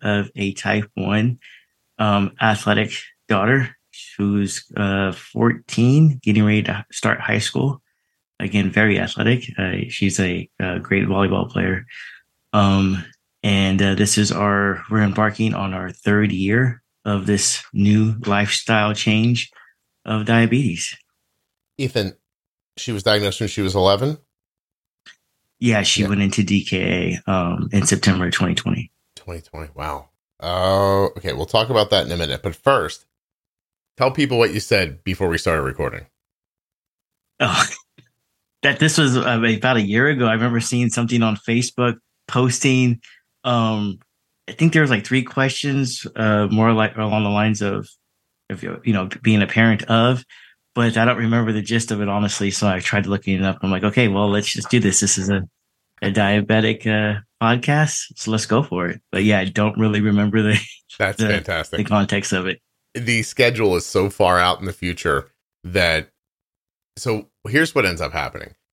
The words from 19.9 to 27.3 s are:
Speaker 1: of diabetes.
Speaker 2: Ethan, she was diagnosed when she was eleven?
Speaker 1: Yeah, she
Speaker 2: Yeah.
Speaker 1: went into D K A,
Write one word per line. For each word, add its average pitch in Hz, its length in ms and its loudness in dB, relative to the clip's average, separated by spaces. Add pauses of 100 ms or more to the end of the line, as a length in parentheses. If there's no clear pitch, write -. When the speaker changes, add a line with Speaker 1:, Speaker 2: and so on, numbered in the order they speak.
Speaker 1:
of 110 220 -4
diabetes. 117 680 2 (840)
Speaker 2:
Ethan, 120 400 -4 (580)
she - 160 -8
was 101 100 -4
diagnosed 104 380 0
when 110 80 -2
she 104 140 -4
was 95 140 0
eleven? 101 420 2 (1400)
Speaker 1:
Yeah, 113 260 2
she - 180 0
Speaker 2:
Yeah. 98 80 0
Speaker 1:
went 101 120 0
into 98 220 0
D 95 220 0
K 90 600 -2
A, 98 60 -2